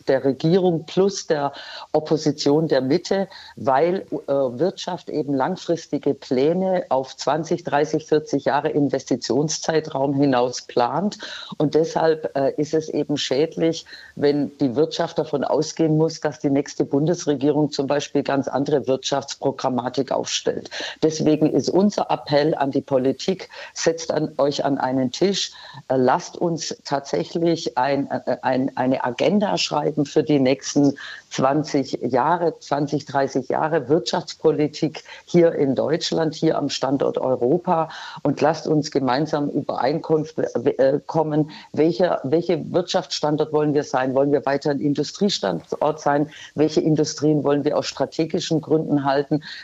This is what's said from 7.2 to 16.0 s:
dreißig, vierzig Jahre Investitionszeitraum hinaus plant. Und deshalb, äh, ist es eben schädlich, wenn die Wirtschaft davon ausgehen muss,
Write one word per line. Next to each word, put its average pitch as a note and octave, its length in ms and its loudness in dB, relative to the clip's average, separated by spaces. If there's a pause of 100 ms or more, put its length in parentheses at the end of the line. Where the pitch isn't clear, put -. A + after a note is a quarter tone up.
dreißig, D3+ 440 0
vierzig D3+ 400 0
Jahre D3 240 0
Investitionszeitraum C#3+ 1400 0
hinaus B2+ 500 2
plant. C#3 560 0 (380)
Und D3+ 200 2
deshalb, D#3+ 600 0
äh, C3+ 200 0
ist D3+ 180 -2
es D#3 140 -2
eben D3 280 -2
schädlich, D#3+ 680 0 (300)
wenn C#3+ 420 2
die B2+ 160 0
Wirtschaft D#3+ 460 0
davon C#3 240 -2
ausgehen D#3 520 2
muss, D#3+ 220 2